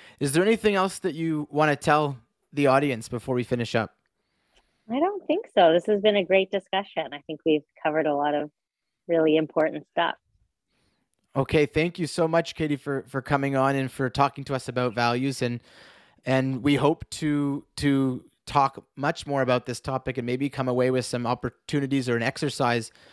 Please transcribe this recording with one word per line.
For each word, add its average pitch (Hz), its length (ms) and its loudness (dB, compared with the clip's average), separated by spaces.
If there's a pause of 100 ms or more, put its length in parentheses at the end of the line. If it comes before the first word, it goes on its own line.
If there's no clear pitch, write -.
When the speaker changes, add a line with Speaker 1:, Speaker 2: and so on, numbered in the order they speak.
(200)
Speaker 1:
Is 139 120 -2
there 165 100 4
anything 214 340 2
else 185 240 0
that 165 140 -4
you 156 360 -2
wanna 147 260 2
tell 147 420 2 (340)
the 143 160 2
audience 131 400 2
before 123 260 -4
we 123 100 0
finish 120 300 -4
up? 113 220 -2 (920)
Speaker 2:
I 233 120 -4
don't 370 260 -2
think 370 280 -2
so. 170 180 8
This 170 140 2
has 208 140 0
been 208 160 4
a 196 80 2
great 190 260 2
discussion. 190 640 -6
I 143 140 -14
think 156 180 -8
we've 151 200 2 (180)
covered 156 240 0
a 147 80 0
lot 147 200 0
of 147 160 -4 (580)
really 160 280 4
important 156 540 -2
stuff. 170 240 -2 (1200)
Speaker 1:
Okay, 147 280 2
thank 160 360 -2
you 156 80 -4
so 165 180 0
much, 165 300 0
Katie, 151 180 -2
for, 135 320 -6
for 135 160 -6
coming 139 320 0
on 135 220 2
and 131 120 -2
for 127 220 -4
talking 143 320 0
to 139 120 -6
us 127 120 -6
about 123 300 -2
values. 123 460 0
And, 120 180 -4 (680)
and 131 340 0
we 143 140 2
hope 139 360 0
to, 147 540 -2 (120)
to 135 480 0 (220)
talk - 380 0 (120)
much 143 320 -4
more 139 120 -2
about 127 240 0
this 123 140 -8
topic 131 400 -6
and 120 80 -6
maybe 131 240 -4
come 131 160 -6
away 127 240 2
with 127 140 0
some 120 240 -4
opportunities 131 800 -4
or 120 80 0
an 117 80 -2
exercise, 123 640 -2 (220)